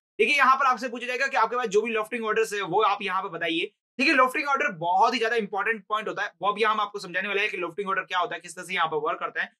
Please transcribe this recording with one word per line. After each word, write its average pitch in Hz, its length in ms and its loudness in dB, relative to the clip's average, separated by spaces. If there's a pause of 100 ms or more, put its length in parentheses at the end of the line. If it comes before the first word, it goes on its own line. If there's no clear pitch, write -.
(200)
देखिए 240 160 4
यहाँ 262 200 6
पर 277 100 2
आपसे 247 240 2
पूछा 240 180 -8
जाएगा 254 200 -2
कि 269 100 -2
आपके 233 180 2
पास 247 120 -2
जो 202 140 4
भी 233 120 -2
lofting 220 320 -2
orders 214 280 0
है 202 100 -2
वो 185 200 2
आप 208 180 2
यहाँ 190 220 -2
पर 196 60 -8
बताइए। 165 420 -4 (280)
देखिए 294 160 4
lofting 277 320 2
order 277 280 0
बहुत 180 380 2
ही 247 60 -2
ज्यादा 226 180 0
important 202 520 -2
point 214 180 -2
होता 180 160 -6
है, 202 80 -6 (100)
वो 190 80 0
अभी 208 140 0
हम 214 160 2
आपको 208 200 -4
समझाने 190 280 -4
वाले 202 140 0
हैं 208 100 0
कि 190 60 -6
lofting 180 320 -6
order 185 180 -2
क्या 185 120 -2
होता 170 160 -2
है, 170 60 -10
किस 170 140 -16
तरह 180 100 -12
से 180 80 -8
यहाँ 170 140 2
पर 156 120 -4
work 165 200 -2
करता 165 220 -6
है। 196 180 -6